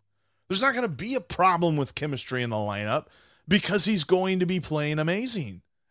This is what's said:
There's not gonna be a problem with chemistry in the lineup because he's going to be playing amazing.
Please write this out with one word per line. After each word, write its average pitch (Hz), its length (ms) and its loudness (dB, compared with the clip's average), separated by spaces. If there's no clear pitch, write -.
There's 190 140 2
not 269 100 4
gonna 240 140 -2
be 175 260 -6
a 262 80 -2
problem 175 560 2
with 135 160 -2
chemistry 131 480 -6
in 120 80 -2
the 113 60 -2
lineup 107 500 -2
because 196 380 2
he's 202 180 2
going 185 360 2
to 180 80 2
be 185 120 0
playing 151 380 -2
amazing. 165 640 -4